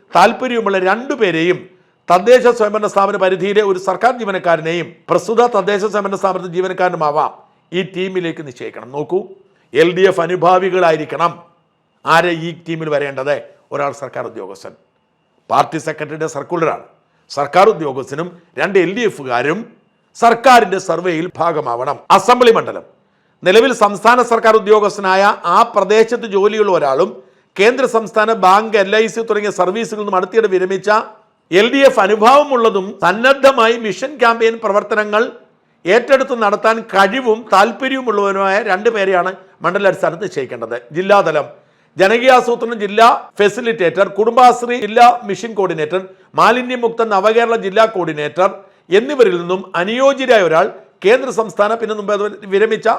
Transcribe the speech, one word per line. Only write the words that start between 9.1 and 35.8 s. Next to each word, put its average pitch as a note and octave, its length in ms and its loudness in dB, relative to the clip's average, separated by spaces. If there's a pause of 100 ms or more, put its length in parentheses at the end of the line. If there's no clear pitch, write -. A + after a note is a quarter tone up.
എൽ E3+ 160 4
ഡി F#3+ 140 2
എഫ് F3+ 140 -2
അനുഭാവികളായിരിക്കണം F3 1080 0 (800)
ആരെ E3+ 160 2 (140)
ഈ E3+ 40 -8 (160)
ടീമിൽ D#3+ 280 -8
വരേണ്ടത്? C#3 420 -4 (380)
ഒരാൾ C#3+ 180 -4 (100)
സർക്കാർ B2+ 300 -10
ഉദ്യോഗസ്ഥൻ. F#2+ 420 -16 (800)
പാർട്ടി C#3+ 360 0
സെക്രട്ടറിയുടെ D#3 480 -8
സർക്കുലറാണ്. C#3+ 500 -4 (520)
സർക്കാർ C#3+ 360 2
ഉദ്യോഗസ്ഥനും C#3+ 540 -8 (320)
രണ്ട് G3 260 -2
എൽ E3+ 120 -4
ഡി B3 120 -2
എഫുകാരും C3 500 -4 (640)
സർക്കാരിന്റെ A#3 580 4 (100)
സർവേയിൽ E3+ 360 -4 (140)
ഭാഗമാവണം. C#3 580 -4 (200)
അസംബ്ലി A#3+ 400 4
മണ്ഡലം, - 280 -8 (600)
നിലവിൽ A3+ 240 4 (120)
സംസ്ഥാന G#3+ 360 2 (120)
സർക്കാർ A3+ 300 2
ഉദ്യോഗസ്ഥനായ G3 640 0 (320)
ആ G#3 40 6 (160)
പ്രദേശത്ത് A3 600 0
ജോലിയുള്ള G#3 440 0
ഒരാളും D3 300 0 (500)
കേന്ദ്ര, B3+ 260 2 (100)
സംസ്ഥാന, G#3+ 340 0 (160)
ബാങ്ക്, G#3 380 4
എൽ G3 80 -2 (120)
ഐ - 100 0
സി A3+ 160 -6
തുടങ്ങിയ G#3 300 -2
സർവീസുകളിൽ G#3 440 -4
നിന്നും G3+ 160 -2
അടുത്തിടെ G3+ 360 0
വിരമിച്ച F#3 340 -2 (680)
എൽ A3+ 140 4
ഡി C#4 140 2
എഫ് A#3 160 4
അനുഭാവമുള്ളതും A3+ 840 2 (180)
സന്നദ്ധമായി A#3+ 720 2 (100)
മിഷൻ A#3+ 260 -6 (100)
ക്യാമ്പയിൻ A3+ 420 2
പ്രവർത്തനങ്ങൾ G#3 600 -2 (680)